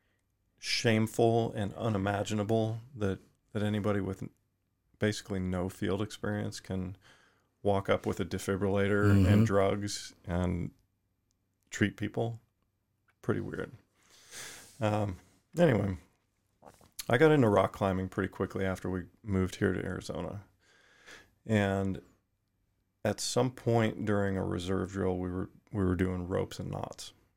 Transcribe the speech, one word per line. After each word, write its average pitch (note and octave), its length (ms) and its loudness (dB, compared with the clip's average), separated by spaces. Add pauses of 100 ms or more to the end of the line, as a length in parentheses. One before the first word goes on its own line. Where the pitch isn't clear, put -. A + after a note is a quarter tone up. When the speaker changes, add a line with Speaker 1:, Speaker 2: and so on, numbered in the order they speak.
(580)
Speaker 1:
shameful A2+ 960 2
and G2+ 200 -4
unimaginable G#2+ 1080 0 (160)
that, G2 220 -2 (340)
that G#2 100 -4
anybody G#2 380 0
with F#2+ 220 -6 (760)
basically G#2 420 -2
no F#2 280 -2
field G2 340 -4
experience G#2 580 -6
can F#2+ 360 -8 (640)
walk G2 260 0
up F#2+ 180 2
with F#2+ 140 -2
a G2 40 0
defibrillator G2 880 0
Speaker 2:
Mm-hmm. G2 120 6
Speaker 1:
and G#2 200 6
drugs G2+ 680 0 (120)
and F2+ 440 -2 (1000)
treat - 260 0
people. A2+ 440 -6 (800)
Pretty G#2 180 -2
weird. - 320 -8 (1080)
Um, G#2+ 360 0 (420)
anyway, G2+ 400 4 (1120)
I A#2 100 4
got D#3 140 8
into C3+ 160 6
rock G2+ 240 4
climbing F#2+ 360 0
pretty F#2 220 -2
quickly G2 340 -4
after F#2+ 240 -4
we F#2 140 -4 (200)
moved F#2+ 340 0
here F#2 180 2
to F#2 100 -6
Arizona. F2+ 560 -8 (1080)
And G2 540 0 (1040)
at G#2+ 160 -2
some B2 300 0
point A2+ 560 0
during G2+ 300 0
a F#2+ 80 -2
reserve F#2 480 -2
drill, F#2 260 0
we F2+ 120 -4
were, F2+ 200 -6 (220)
we G2+ 120 0
were F#2 120 2
doing F2+ 320 -2
ropes F#2+ 300 -4
and F#2+ 120 -8
knots. - 420 -10 (240)